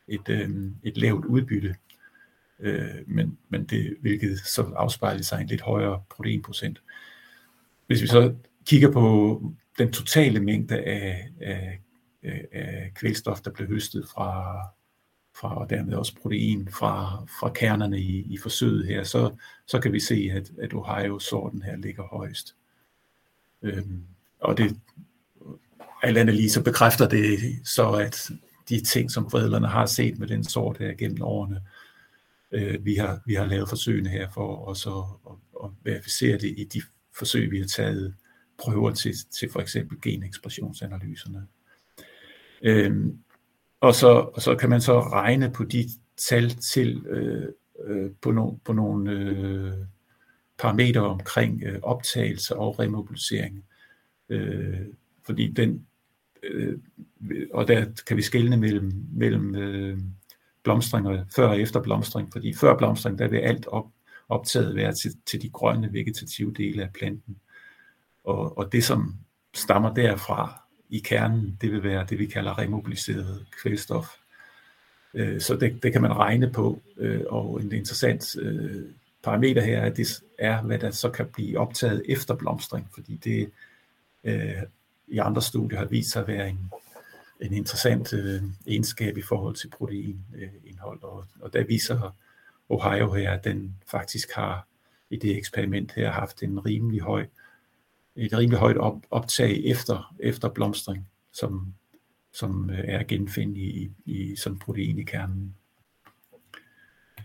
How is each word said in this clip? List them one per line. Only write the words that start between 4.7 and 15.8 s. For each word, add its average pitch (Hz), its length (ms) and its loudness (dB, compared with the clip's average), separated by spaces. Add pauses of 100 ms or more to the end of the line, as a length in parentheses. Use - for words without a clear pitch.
sig 104 160 -4
i 101 40 -4
en 101 60 -6
lidt 107 120 -2
højere 101 500 -2
proteinprocent. 107 720 -6 (1040)
Hvis 120 160 4
vi 113 40 2
så 120 280 8 (320)
kigger 143 260 10
på 110 500 6 (360)
den 120 140 2
totale 127 480 4
mængde 110 380 0
af, 98 520 -4 (100)
af, 95 400 -8 (420)
af, - 300 -8
af 98 420 -10
kvælstof, 110 460 -2
der - 100 -8
blev - 180 -8
høstet 104 460 -6
fra, 92 440 -6 (800)
fra, - 220 -6
og - 120 -8
dermed 107 240 -2